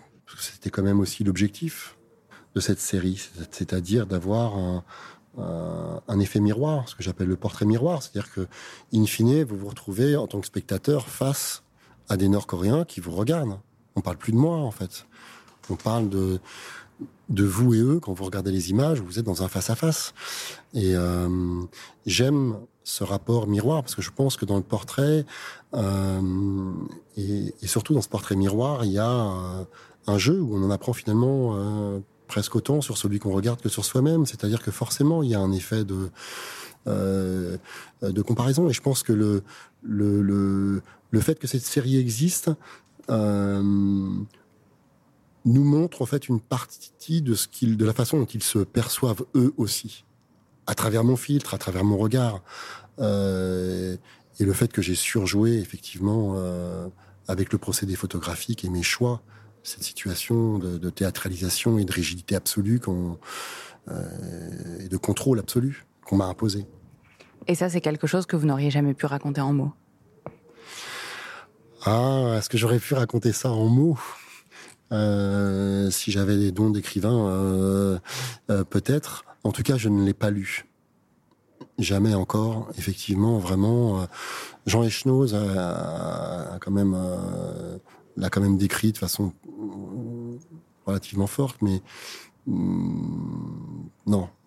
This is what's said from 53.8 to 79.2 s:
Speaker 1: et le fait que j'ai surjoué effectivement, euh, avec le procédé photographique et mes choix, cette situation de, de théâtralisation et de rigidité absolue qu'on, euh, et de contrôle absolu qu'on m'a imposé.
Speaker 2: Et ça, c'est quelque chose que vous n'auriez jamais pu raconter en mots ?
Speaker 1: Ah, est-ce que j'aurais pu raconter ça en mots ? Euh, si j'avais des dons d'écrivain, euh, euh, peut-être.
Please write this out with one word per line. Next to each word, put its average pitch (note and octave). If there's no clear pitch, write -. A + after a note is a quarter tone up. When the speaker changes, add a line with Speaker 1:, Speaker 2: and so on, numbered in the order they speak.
Speaker 1:
et G2+
le G2
fait A#2
que G2+
j'ai F2+
surjoué G#2
effectivement, G#2
euh, F2+
avec F#2+
le G#2+
procédé F#2+
photographique F2+
et F2+
mes F2+
choix, A#2+
cette -
situation A2
de, F2+
de F2
théâtralisation F#2
et G2+
de F2+
rigidité F2+
absolue G#2+
qu'on, F2+
euh, F2
et F#2
de F2+
contrôle A2+
absolu B2+
qu'on G2
m'a G2
imposé. G2+
Speaker 2:
Et F3
ça, F3+
c'est E3+
quelque D3+
chose F3+
que -
vous D3+
n'auriez C#3+
jamais C#3+
pu -
raconter C#3+
en C#3
mots ? C#3+
Speaker 1:
Ah, A#2+
est-ce G#2
que A#2
j'aurais A2+
pu -
raconter A#2+
ça -
en A2
mots ? C3+
Euh, G2
si -
j'avais G2
des G2+
dons G#2+
d'écrivain, G#2
euh, F#2+
euh, G2
peut-être. -